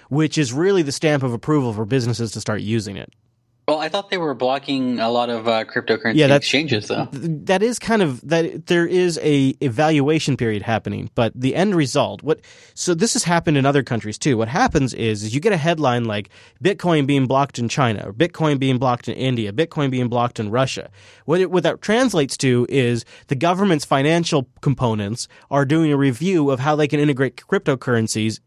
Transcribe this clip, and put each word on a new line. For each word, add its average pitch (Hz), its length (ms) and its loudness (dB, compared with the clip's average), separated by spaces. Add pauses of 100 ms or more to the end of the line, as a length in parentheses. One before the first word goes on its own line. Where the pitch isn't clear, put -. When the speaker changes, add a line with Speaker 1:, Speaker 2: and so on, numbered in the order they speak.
Speaker 1:
which 156 300 0
is 131 120 0
really 180 300 2
the 139 100 -2
stamp 151 300 0
of 127 120 -2
approval 131 380 0
for 107 140 -4
businesses 117 460 -2
to 110 100 -8
start 104 200 -4
using 104 360 -4
it. 57 160 -16 (540)
Speaker 2:
Well, 151 100 2
I 156 100 -4
thought 196 220 -4
they 196 80 -2
were 156 160 -2
blocking 127 680 -2
a 117 120 0
lot 120 180 0
of, 113 180 -4
uh, 110 160 2
cryptocurrency 113 520 -2
Speaker 1:
Yeah, 151 100 4
that's 139 180 4
Speaker 2:
exchanges, 135 440 -2
though. 110 180 -4
Speaker 1:
th-, 143 400 -8
that 185 160 0
is 233 160 0
kind 220 240 0
of, 139 260 0
that 165 380 -2
there 170 220 2
is 180 340 0
a 139 280 4 (120)
evaluation 147 760 2
period 107 260 -2
happening, 101 500 -4
but 113 220 0
the 127 180 0
end 190 220 2
result, 120 480 0
what, 151 180 -2 (320)
so - 220 -2
this 202 180 0
has - 120 -2
happened 170 320 2
in 135 100 4
other 139 160 4
countries 107 340 -6
too. 127 220 0
What 110 80 -2
happens 147 480 0
is, 107 260 -2
is 107 140 -4
you 143 40 -2
get 208 140 2
a 175 40 2
headline 139 480 0
like 104 260 -6 (320)
Bitcoin 165 420 2
being 135 220 2
blocked 135 320 0
in 117 100 -2
China, 117 380 0
or - 40 -10
Bitcoin 151 460 0
being 131 220 0
blocked 123 280 -2
in 113 60 -4
India, 113 400 -2
Bitcoin 147 380 -2
being 127 180 0
blocked 120 300 -2
in 104 100 -4
Russia. 131 400 -2 (360)
What 165 140 2
it, 180 120 0
what 180 100 2
that 160 180 0
translates 208 580 0
to 123 320 2
is 120 360 0 (220)
the 143 80 -2
government's 175 500 0
financial 151 640 2 (120)
components 113 640 -2 (240)
are 143 120 2
doing 156 280 2
a 143 60 2
review 139 520 2
of 127 100 0
how 151 160 0
they 151 120 2
can 147 120 0
integrate 139 360 0
cryptocurrencies 113 1120 -2